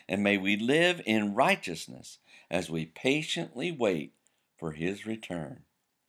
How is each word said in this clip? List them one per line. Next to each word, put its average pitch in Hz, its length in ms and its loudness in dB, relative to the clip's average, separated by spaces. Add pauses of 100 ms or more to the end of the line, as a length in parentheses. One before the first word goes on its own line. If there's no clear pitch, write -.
and 98 160 0
may 101 140 6
we 98 180 2
live 160 500 2
in 104 300 2
righteousness 110 840 0 (320)
as 82 220 -2
we 80 140 -2
patiently 151 880 -2
wait 98 420 0 (440)
for 80 140 -6
his 92 340 -4
return. 90 580 -8 (460)